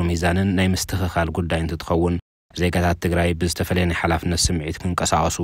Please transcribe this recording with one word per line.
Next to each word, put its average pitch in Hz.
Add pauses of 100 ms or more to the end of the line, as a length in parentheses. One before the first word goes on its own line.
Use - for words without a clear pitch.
ሚዛንን 85
ናይ 92
ምስትኽኻል 90
ጉዳይ 82
እንትትኸውን፣ 85 (360)
ዜጋታት 87
ትግራይ 87
ብዝተፈለየ 90
ናይ 85
ሓላፍነት 82
ስምዒት 80
ክንቀሳቐሱ 87